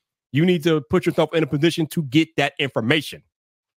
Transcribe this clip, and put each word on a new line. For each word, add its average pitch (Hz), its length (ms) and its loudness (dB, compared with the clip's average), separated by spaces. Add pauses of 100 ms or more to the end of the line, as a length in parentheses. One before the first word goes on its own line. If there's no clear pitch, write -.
(320)
You 151 140 2
need 180 200 2
to 156 160 2
put 180 260 0
yourself 160 260 0
in 160 80 2
a 151 60 0
position 156 400 0
to 170 160 -4
get 147 340 0
that 143 220 0
information. 131 640 -2 (560)